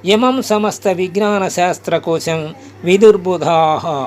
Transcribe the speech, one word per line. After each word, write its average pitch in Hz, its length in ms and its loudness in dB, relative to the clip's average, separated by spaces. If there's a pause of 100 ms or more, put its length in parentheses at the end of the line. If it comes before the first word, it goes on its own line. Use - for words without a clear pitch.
ఇమం 262 360 2
సమస్త 208 460 -2
విజ్ఞాన 190 600 -2
శాస్త్ర 175 500 -2
కోశం 160 560 -4 (300)
విదుర్బుధాహ 175 1040 2 (200)